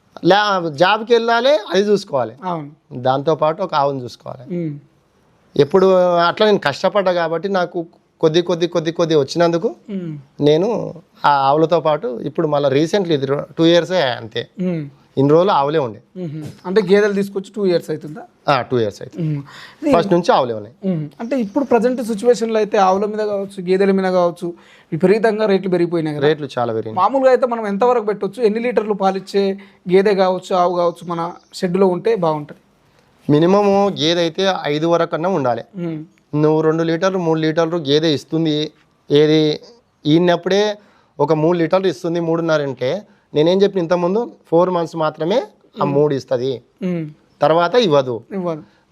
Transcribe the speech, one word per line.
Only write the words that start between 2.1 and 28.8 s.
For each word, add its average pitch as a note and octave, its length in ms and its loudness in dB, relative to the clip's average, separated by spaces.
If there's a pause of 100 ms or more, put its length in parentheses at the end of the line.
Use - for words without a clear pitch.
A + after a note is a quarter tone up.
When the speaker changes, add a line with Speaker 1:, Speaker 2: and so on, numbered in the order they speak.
Speaker 2:
అవును. D3 260 -8 (220)
Speaker 1:
దాంతోపాటు C#3+ 720 0
ఒక E3+ 120 -6
ఆవును C#3+ 280 0
చూసుకోవాలి. B2+ 520 -14
Speaker 2:
మ్మ్. D#3+ 240 -8 (800)
Speaker 1:
ఎప్పుడు C#3+ 300 4 (300)
అట్లా E3+ 300 2
నేను G#3 120 4
కష్టపడ్డా F#3 540 0
కాబట్టి E3 360 -2
నాకు F3 380 -4 (340)
కొద్ది, E3 220 4
కొద్ది, F3 240 -2
కొద్ది, E3 260 -2
కొద్ది E3 220 0
వచ్చినందుకు E3+ 600 0 (160)
Speaker 2:
మ్మ్. F3 280 -10 (220)
Speaker 1:
నేను D#3+ 540 0 (300)
ఆ D3 60 4
ఆవులతో D3+ 500 2
పాటు D#3 420 -2
ఇప్పుడు D#3 260 -4
మళ్ళీ C#3+ 200 0
recently E3 440 0
ఇది C3+ 140 -2
రో-, C#3 320 -4
టూ E3 80 2
ఇయర్సే E3+ 340 2
అంతే. A#2 480 -4 (120)
Speaker 2:
మ్మ్. E3+ 280 -4 (300)
Speaker 1:
ఇన్ని C#3 140 4
రోజులు F3 180 4
ఆవులే D3+ 280 0
ఉండే. A#2 220 -4 (160)
Speaker 2:
మ్మ్. D#3 280 -10 (220)
అంటే F#3+ 160 0
గేదెలు G3+ 300 2
తీసుకొచ్చి G3 440 -6
టూ G#3 100 -2
ఇయర్స్ E3+ 240 0
అవుతుందా? D#3 600 -6
Speaker 1:
ఆ, B2+ 100 2
టూ B2 160 -2
ఇయర్స్ G#2+ 240 -4
అవుతుంది. - 260 -8
Speaker 2:
మ్మ్. D3 140 -4 (400)
ఇది D4 120 2
Speaker 1:
ఫస్ట్ F3 180 2
నుంచి F3+ 200 2
ఆవులే C3+ 220 2
ఉన్నాయి. B2 400 -6
Speaker 2:
మ్మ్. D3+ 140 -6 (120)
అంటే B3 200 -4
ఇప్పుడు A#3+ 240 -2
ప్రజెంట్ B3 380 0
సిచ్యువేషన్లో A3+ 540 0
అయితే G#3+ 220 0
ఆవుల F#3+ 260 4
మీద G#3+ 140 -4
కావచ్చు, G3+ 440 -6
గేదెల F#3+ 280 2
మీద F#3+ 220 2
కావచ్చు, F3 420 0 (380)
విపరీతంగా G#3 540 2
రేట్లు G3 240 0
పెరిగిపోయినాయి E3+ 460 -2
కదా? C#3+ 100 0
Speaker 1:
రేట్లు D3+ 220 0 (100)
చాలా A#2 140 -2
పెరిగినాయి. A2 240 -6
Speaker 2:
మామూలుగా C4 340 2
అయితే B3+ 160 2
మనం A#3 200 -4
ఎంతవరకు A3 380 2
పెట్టొచ్చు? G3+ 380 -6
ఎన్ని A3 180 2
లీటర్లు A3 340 -2